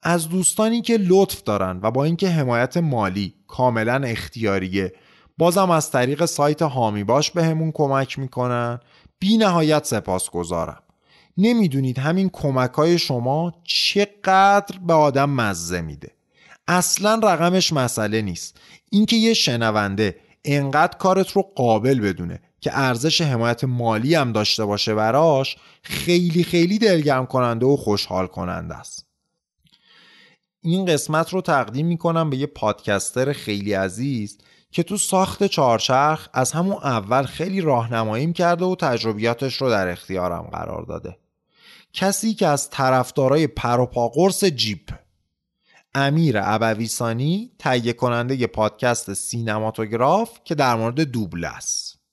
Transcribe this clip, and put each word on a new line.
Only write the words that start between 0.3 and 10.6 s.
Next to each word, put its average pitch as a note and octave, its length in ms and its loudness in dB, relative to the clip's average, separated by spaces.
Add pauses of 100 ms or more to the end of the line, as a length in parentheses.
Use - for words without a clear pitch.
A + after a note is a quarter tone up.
که A#3 160 2
لطف F#3+ 460 2
دارن F#2 400 -2
و A2 80 2
با C3 120 0
اینکه E3+ 260 0
حمایت B2+ 480 0
مالی G#2 560 0 (140)
کاملاً A#2+ 560 0
اختیاریه، G2 920 -2 (440)
بازم F3+ 340 2
از D#3 200 0
طریق C#3+ 340 0
سایت D3+ 360 0
هامی A#2 420 -2
باش B2+ 280 2
بهمون D#3+ 400 0
کمک C3+ 480 -2
می‌کنن، A#2+ 600 -4 (400)
بی G#3 180 2
نهایت D#3+ 480 2
سپاسگزارم. F2 1000 -4 (540)